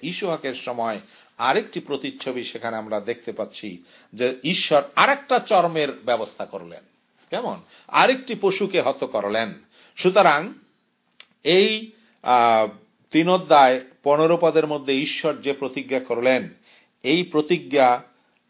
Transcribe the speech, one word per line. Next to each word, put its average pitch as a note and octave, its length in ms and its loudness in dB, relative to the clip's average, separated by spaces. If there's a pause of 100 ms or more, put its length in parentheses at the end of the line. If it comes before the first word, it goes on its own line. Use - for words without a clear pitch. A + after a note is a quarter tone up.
ইসহাকের D#3+ 520 -6
সময় A2+ 460 -6 (380)
আরেকটি D3 420 -2
প্রতিচ্ছবি C3 640 -8
সেখানে A2+ 320 -8
আমরা G#2+ 240 -6
দেখতে A#2 320 -8
পাচ্ছি, G2+ 500 -12 (300)
যে B2 320 -2
ঈশ্বর D#3 380 0 (140)
আরেকটা B3+ 420 2
চর্মের E3+ 540 0
ব্যবস্থা G#2+ 540 -6
করলেন। E2+ 340 -16 (500)
কেমন? F3 300 -8 (280)
আরেকটি A#3+ 520 2
পশুকে F#3+ 400 0
হত C3 240 -2
করলেন। G#2+ 500 -2 (420)
সুতরাং F#3 560 2 (920)
এই, A3 460 2 (320)
আহ, A#2 460 4 (420)
তিন E3 180 2
অধ্যায় D3 520 4 (220)
পনেরো D#3+ 340 2
পদের D#3+ 300 2
মধ্যে C#3 280 -4
ঈশ্বর C#3+ 420 -4
যে B2+ 160 -4
প্রতিজ্ঞা C3 480 -6
করলেন, A#2+ 480 0 (540)
এই D#3+ 200 0
প্রতিজ্ঞা C#3+ 800 0 (480)